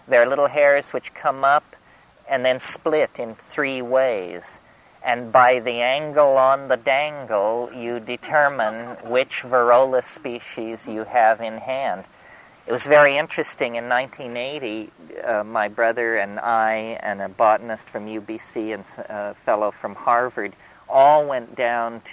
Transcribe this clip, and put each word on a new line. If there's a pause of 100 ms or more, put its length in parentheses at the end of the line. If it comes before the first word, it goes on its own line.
They're
little
hairs
which
come
up (520)
and
then
split
in
three
ways. (460)
And
by
the
angle
on
the
dangle,
you
determine (100)
which
Virola
species
you
have
in
hand. (600)
It
was
very
interesting.
In
nineteen
eighty, (340)
uh,
my
brother
and
I
and
a
botanist
from
U
B
C
and
s-,
a (100)
fellow
from
Harvard (360)
all
went
down (120)